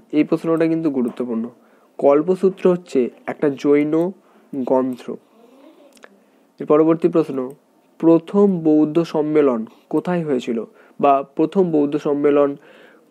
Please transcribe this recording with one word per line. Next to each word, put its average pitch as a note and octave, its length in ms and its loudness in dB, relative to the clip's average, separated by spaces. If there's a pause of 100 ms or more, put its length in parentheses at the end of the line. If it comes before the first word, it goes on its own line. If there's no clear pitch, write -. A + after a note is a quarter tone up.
(120)
এই D3 120 2
প্রশ্নটা E3 440 -2
কিন্তু E3 220 -2
গুরুত্বপূর্ণ। A#2+ 600 -4 (480)
কল্পসূত্র F3+ 760 2
হচ্ছে C#3 380 -2 (160)
একটা D3 240 -4
জৈন D3 640 0 (440)
গ্রন্থ। C3 560 -4 (1500)
এর C#3+ 60 -10
পরবর্তী D#3+ 440 2
প্রশ্ন, C#3+ 420 -2 (460)
প্রথম E3+ 600 2
বৌদ্ধ D#3 440 2
সম্মেলন D3+ 640 0 (240)
কোথায় E3+ 360 -4
হয়েছিল A#2+ 400 -4 (340)
বা C#3 240 2 (120)
প্রথম E3+ 360 0
বৌদ্ধ D3 260 0
সম্মেলন C#3+ 600 0 (540)